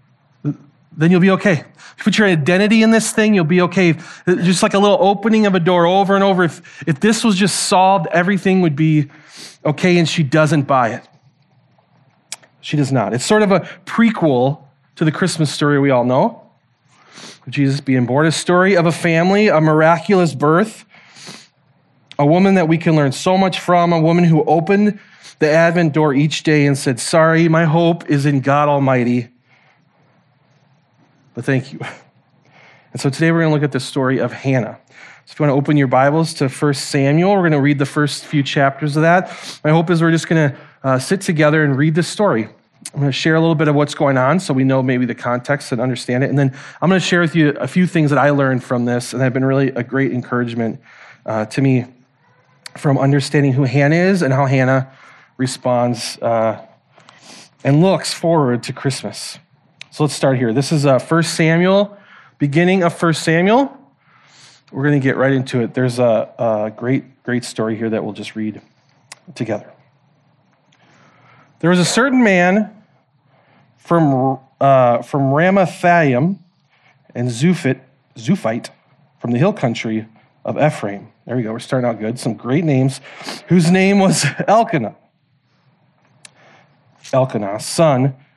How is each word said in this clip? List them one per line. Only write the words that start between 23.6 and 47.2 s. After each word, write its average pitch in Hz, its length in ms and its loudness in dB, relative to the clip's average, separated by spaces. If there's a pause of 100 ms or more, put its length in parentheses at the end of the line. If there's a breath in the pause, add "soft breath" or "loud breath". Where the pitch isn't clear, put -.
from, 175 320 2
a 165 80 2
woman 170 240 4
who 160 200 4
opened 196 540 2 (400 loud breath)
the 151 120 2
Advent 165 420 2
door 156 200 2
each 143 300 0
day 151 240 2
and 139 100 2
said, 131 220 -4
"Sorry, 165 500 2
my 160 160 2
hope 165 460 0
is 143 160 0
in 143 140 0
God 143 280 0
Almighty, 123 600 0 (2000 soft breath)
but 120 100 -12
thank 131 280 -4
you." - 80 -14 (1120 loud breath)
And 123 80 -12
so 143 100 -2
today 160 200 0
we're 165 120 0
gonna 156 120 0
look 147 80 -2
at 139 100 -2
the 131 80 -4
story 131 380 -4
of 120 140 -4
Hannah. 123 460 -4 (480 loud breath)
So - 60 -20
if - 60 -12
you 151 60 0
wanna 139 120 2
open 147 200 0
your 139 100 2
Bibles 143 480 2
to 139 140 -2
First 139 400 -4
Samuel, 151 480 0
we're 185 60 0
gonna 156 180 2
read 143 180 2
the 139 80 -2
first 147 380 -4
few 143 180 -2
chapters 139 540 -2
of 156 60 0
that. 175 280 2 (320 loud breath)
My 151 80 0
hope 165 200 2
is 165 120 2
we're 165 80 2
just 165 160 0
gonna, 156 300 0 (260 loud breath)
uh, 131 160 0
sit 190 220 -4
together 156 440 2
and 139 120 0
read 156 180 0
this 170 140 -2
story. 135 400 -2 (460)
I'm 147 60 -6
gonna 139 120 0
share 160 220 0
a 160 60 2
little 165 140 2
bit 151 140 0
of 147 60 2
what's 147 200 -2
going 139 220 0
on 131 240 2
so - 140 -4
we 131 100 0
know 131 180 0
maybe 127 220 -2
the 117 100 -4
context 127 560 -6
and 123 100 -4
understand 127 440 -4
it. - 60 -2
And 139 80 -2
then 135 140 0 (280 loud breath)
I'm 151 80 0
gonna 190 100 2
share 175 220 0